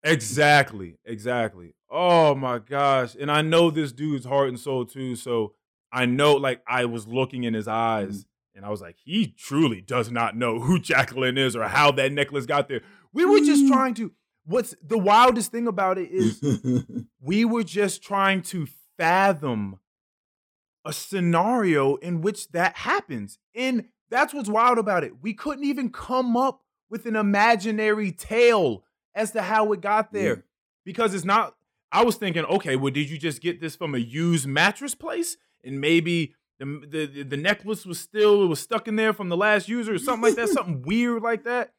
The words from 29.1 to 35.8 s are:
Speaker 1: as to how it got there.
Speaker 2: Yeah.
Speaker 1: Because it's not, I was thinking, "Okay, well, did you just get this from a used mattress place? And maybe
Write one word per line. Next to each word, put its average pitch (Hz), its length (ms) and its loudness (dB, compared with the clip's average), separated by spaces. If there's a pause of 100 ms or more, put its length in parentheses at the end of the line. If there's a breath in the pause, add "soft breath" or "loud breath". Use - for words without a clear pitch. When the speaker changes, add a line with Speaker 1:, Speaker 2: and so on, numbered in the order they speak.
Speaker 1:
as 220 180 -4
to 220 100 -4
how 214 320 2
it 175 80 -4
got 208 300 0
there. 185 260 0
Speaker 2:
Yeah. - 40 -20 (440)
Speaker 1:
Because 190 280 -2
it's 175 120 -6
not, 202 300 0 (360)
I 196 120 4
was 233 120 2
thinking, 170 300 -4
"Okay, 170 300 0
well, 135 160 0
did 143 180 -4
you 160 80 -10
just 147 240 -6
get 160 200 -6
this 160 140 -10
from 156 180 -8
a 123 60 -2
used 143 480 0
mattress 185 480 0
place? 339 420 -8 (260)
And 135 160 -10
maybe 165 540 0 (260)